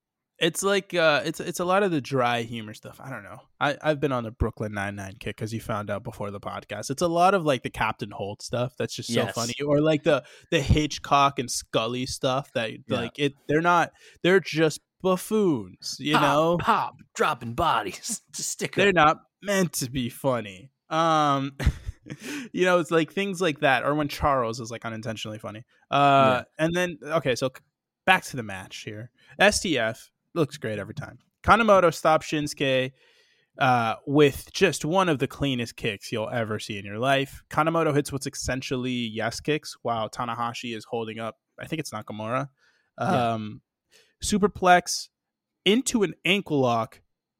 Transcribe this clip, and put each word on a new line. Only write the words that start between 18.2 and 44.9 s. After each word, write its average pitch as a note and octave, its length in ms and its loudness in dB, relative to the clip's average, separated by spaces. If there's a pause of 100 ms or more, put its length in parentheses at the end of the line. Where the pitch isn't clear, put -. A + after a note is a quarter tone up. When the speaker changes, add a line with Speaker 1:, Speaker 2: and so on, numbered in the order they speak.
Speaker 2:
<laughs> - 60 -20
Just - 180 -6
stick - 240 -8
Speaker 1:
They're F#3+ 140 4
Speaker 2:
up. F#3 60 4
Speaker 1:
not D#3+ 260 6 (200)
meant F#3+ 320 0
to B2 180 -6
be B2+ 160 -4
funny. A2 640 -4 (180)
Um, D3+ 680 2 (460)
<laughs> B3 500 -12
you F3 100 2
know, F3+ 160 4
it's, D#3+ 120 -4
like, D#3+ 200 2
things G3 300 -4
like D#3 180 0
that, C3 240 4
or C#3 100 2
when D3+ 140 0
Charles B2 540 0
is, A2+ 100 -10
like, A2+ 140 -12
unintentionally A2 540 -8
funny. G#2+ 260 -14 (260)
Uh, C#3 520 6 (160)
Speaker 2:
Yeah. D#3 60 2
Speaker 1:
and E3+ 80 0
then, F3 300 -2
okay, D3+ 320 0
so C3 140 -2
c-, - 120 -20 (440)
back F#3 180 4
to - 140 -10
the A#2+ 60 -6
match F#2+ 420 -12
here. G#2+ 260 -14 (260)
S G3 220 4
T D#3+ 180 0
F A2+ 320 -4 (260)
looks D#3+ 220 0
great G#2+ 200 -6
every G2+ 160 -8
time. - 240 -12 (260)
Kanemoto G3 480 6
stops D#3 360 2
Shinsuke, C3+ 640 0 (640)
uh, B2 380 2 (100)
with C#3+ 480 4
just F3+ 320 0
one F3+ 240 2
of D3+ 80 2
the C3 100 -2
cleanest B2+ 480 -4
kicks - 360 -6
you'll A2 180 -4
ever A2 300 -2
see G#2 180 -10
in G2+ 80 -12
your G2+ 140 -10
life. C3+ 500 0
Kanemoto D#3+ 460 0
hits D3 160 0
what's C#3 160 -6
essentially C3 640 -6
yes A2+ 480 -4
kicks - 420 -4
while A2+ 260 -2
Tanahashi A#2 720 -6
is G#2+ 80 -12
holding A2 340 -6
up, A2+ 200 -8 (200)
I - 60 -12
think D#3+ 140 -8
it's D3 100 -8
Nakamura. A2 600 -6 (500)
Speaker 2:
Yeah. A#2+ 340 0
Speaker 1:
Um, A2 280 -8 (600)
superplex F#3 840 2 (560)